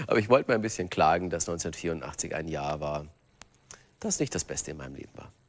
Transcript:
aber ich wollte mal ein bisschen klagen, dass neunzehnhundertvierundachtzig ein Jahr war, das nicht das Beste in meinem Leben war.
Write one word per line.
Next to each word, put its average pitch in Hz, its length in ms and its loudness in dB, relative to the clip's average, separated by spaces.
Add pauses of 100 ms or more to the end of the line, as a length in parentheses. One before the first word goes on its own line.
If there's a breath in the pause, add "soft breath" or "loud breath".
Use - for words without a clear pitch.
aber - 120 4
ich 104 100 2
wollte 135 220 6
mal 120 60 4
ein 107 40 2
bisschen 92 300 -2
klagen, 87 400 4
dass 85 160 2
neunzehnhundertvierundachtzig 82 880 -2
ein 80 140 -4
Jahr 76 320 -4
war, 73 260 -4 (960 loud breath)
das - 200 0
nicht - 140 -2
das 87 100 2
Beste - 280 0
in 78 40 -10
meinem 67 200 -12
Leben - 180 -14
war. - 180 -18 (160)